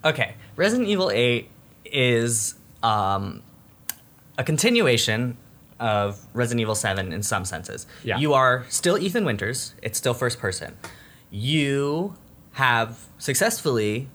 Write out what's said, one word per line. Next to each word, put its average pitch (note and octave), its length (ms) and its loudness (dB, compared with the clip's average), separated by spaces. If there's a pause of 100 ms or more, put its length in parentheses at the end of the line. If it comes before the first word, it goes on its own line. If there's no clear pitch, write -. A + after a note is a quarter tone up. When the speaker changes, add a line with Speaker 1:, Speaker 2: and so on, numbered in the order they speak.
Speaker 1:
Okay, C3+ 300 0 (220)
Resident G#3+ 320 2
Evil F#3+ 240 0
eight A#2+ 360 2 (360)
is, A#2 680 0 (280)
um, G2+ 600 0 (960)
a C3 60 -2
continuation B2+ 920 2 (420)
of G#2 400 0 (160)
Resident A#2+ 260 0
Evil A2 140 0
seven F#2+ 380 -2
in G2 100 -6
some G2 220 -2
senses. - 420 -10 (180)
Speaker 2:
Yeah. A2 140 -2
Speaker 1:
You D3 160 2
are B2+ 340 4
still - 300 0
Ethan G3 260 0
Winters. A#2 580 -2
It's - 160 -6
still B2 160 0
first A#2+ 240 -2
person. - 380 -6 (540)
You C#3+ 880 -2 (360)
have A#2 540 0 (120)
successfully C3 960 0